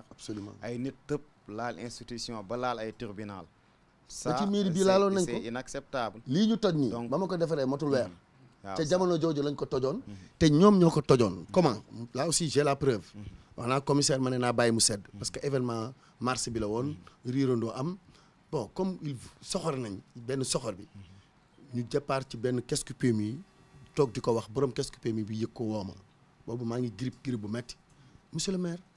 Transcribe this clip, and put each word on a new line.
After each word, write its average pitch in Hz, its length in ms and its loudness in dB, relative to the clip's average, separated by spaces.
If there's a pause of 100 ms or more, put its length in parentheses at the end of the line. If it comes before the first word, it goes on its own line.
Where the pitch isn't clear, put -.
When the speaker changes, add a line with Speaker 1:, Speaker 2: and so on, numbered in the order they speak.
(120)
Speaker 1:
Absolument. 101 500 -10
Speaker 2:
Ay 120 160 -6
nit 131 160 -6 (140)
tëb 147 140 -4 (260)
laal 110 320 -8
institution 117 640 -10
ba 104 140 -6
laal 123 220 -2
ay 110 140 -6
tribunal. 101 520 -10
Speaker 1:
Ba - 920 -8
ci 135 60 0
Speaker 2:
Ça, - 20 0
Speaker 1:
mairie 202 240 2
bi 170 100 0
Speaker 2:
c'est, 190 60 4
Speaker 1:
laaloon 196 300 6
nañ 185 100 2
ko. 123 60 -4
Speaker 2:
c'est 117 160 -4
inacceptable. 120 800 -6
Speaker 1:
Lii 170 200 4
ñu 220 100 4
toj 185 180 2
nii, 139 160 2
Speaker 2:
Donc, 117 180 -6
Speaker 1:
ba 135 80 -2
ma 190 100 -2
ko 180 100 -4
defaree 156 280 0
matul 139 240 -2
weer. 131 180 2
Speaker 2:
mhm. 87 80 -14 (480)
Waaw, 98 120 -8
Speaker 1:
Te 160 80 0
Speaker 2:
ça. 147 60 -2
Speaker 1:
jamono 180 300 4
jooju 151 220 0
lañ 143 140 -2
ko 139 100 -4
tojoon. 135 400 -2
Speaker 2:
Mhm. 104 100 -14 (220)
Speaker 1:
Te 165 120 6
ñoom 190 280 10
ñoo 170 140 8
ko 156 100 2
tojoon. 104 500 4
Comment? 139 300 4 (320)
Là 135 140 0
aussi, 165 220 0
j'ai 135 140 4
la 143 120 4
preuve. 131 300 0 (100)
Speaker 2:
Mhm. 104 80 -14 (320)
Speaker 1:
Voilà, 131 260 0
commissaire 139 400 2
ma 127 80 0
ne 127 80 0
naa 123 160 2
bàyyi 117 180 6
mu 113 80 2
sedd. 104 220 2 (120)
Speaker 2:
Mhm. 101 60 -14
Speaker 1:
Parce - 100 -8
que - 160 -10
événement 123 480 -2 (260)
mars 123 300 -2
bi 113 100 -4
la 107 80 0
woon, 117 200 -2 (360)
Speaker 2:
Mhm. 127 80 -4
Speaker 1:
riirandoo 123 400 2
am. 143 260 -6 (540)
Bon, 123 220 -4
comme 185 300 -4
il 147 120 -6 (260)
soxor 165 360 -4
nañ, 107 220 -6 (160)
benn 131 280 -4
soxor 123 300 -4
bi, 98 140 -16 (880)
ñu 120 80 -2
départ 120 440 -2
ci - 80 -12
benn 123 280 -2
kiosque - 300 -6
P - 160 2
M 110 120 2
I, 110 180 -4 (540)
toog 139 180 2
di 117 100 -8
ko 123 120 0
wax, 113 160 -2
borom 131 240 -2
kiosque - 260 -6
P 120 100 -4
M 110 100 -2
I 107 40 -2
bi 107 200 -6
yëg 113 100 -6
ko 117 120 -6
woo 107 180 -4
ma. 95 100 -10 (540)
Boobu 123 180 -6
maa 117 140 -2
ngi 123 180 -2
grippe, 127 260 -8
grippe 123 180 -4
bu 104 60 -8
metti. - 280 -8 (580)
Monsieur 170 200 -4
le 185 40 -2
maire, 175 220 -4 (180)